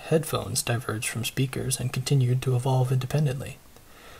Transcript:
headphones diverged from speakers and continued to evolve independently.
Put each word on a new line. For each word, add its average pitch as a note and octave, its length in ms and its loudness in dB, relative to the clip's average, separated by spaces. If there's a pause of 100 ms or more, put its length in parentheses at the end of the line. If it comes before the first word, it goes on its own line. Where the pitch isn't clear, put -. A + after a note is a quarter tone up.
headphones A2+ 540 0
diverged A#2 460 -2
from G#2+ 160 -4
speakers C3 560 -2
and B2+ 100 -2
continued B2+ 520 2
to B2+ 120 2
evolve C3 380 2
independently. C3 640 0 (640)